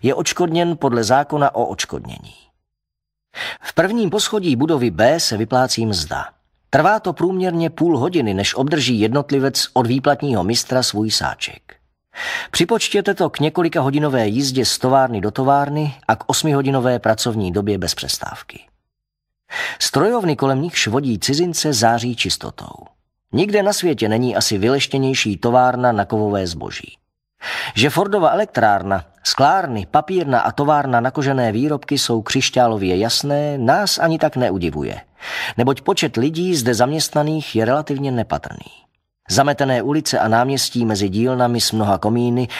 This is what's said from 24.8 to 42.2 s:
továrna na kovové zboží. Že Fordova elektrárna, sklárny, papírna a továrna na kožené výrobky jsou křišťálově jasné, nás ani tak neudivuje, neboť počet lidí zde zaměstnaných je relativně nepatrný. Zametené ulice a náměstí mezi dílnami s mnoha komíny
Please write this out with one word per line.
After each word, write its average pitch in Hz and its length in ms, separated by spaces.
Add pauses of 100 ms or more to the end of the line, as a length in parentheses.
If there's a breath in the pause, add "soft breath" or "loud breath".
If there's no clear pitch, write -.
továrna 123 560
na 101 120
kovové 104 420
zboží. 69 500 (800 loud breath)
Že 131 160
Fordova 190 400
elektrárna, 101 720 (200)
sklárny, 143 640
papírna 151 500
a - 120
továrna 143 480
na 127 100
kožené 131 420
výrobky 139 460
jsou 113 240
křišťálově 110 720
jasné, 143 640
nás 156 400
ani 165 200
tak 151 180
neudivuje, 85 640 (560 loud breath)
neboť 127 240
počet 180 360
lidí 165 400
zde 123 180
zaměstnaných 147 800
je 113 80
relativně 139 480
nepatrný. - 600 (580)
Zametené 135 520
ulice 143 360
a 107 100
náměstí 123 560
mezi 104 240
dílnami 120 520
s - 120
mnoha 101 260
komíny 120 500 (120 loud breath)